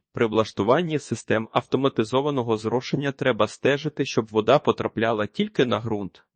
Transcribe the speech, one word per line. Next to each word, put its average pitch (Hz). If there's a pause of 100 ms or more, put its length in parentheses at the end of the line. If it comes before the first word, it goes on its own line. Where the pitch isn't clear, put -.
(140)
При 120
влаштуванні 113
систем 110
автоматизованого 131
зрошення 127
треба 110
стежити, 143
щоб 113
вода 110
потрапляла 110
тільки 208
на 110
ґрунт, 104 (120)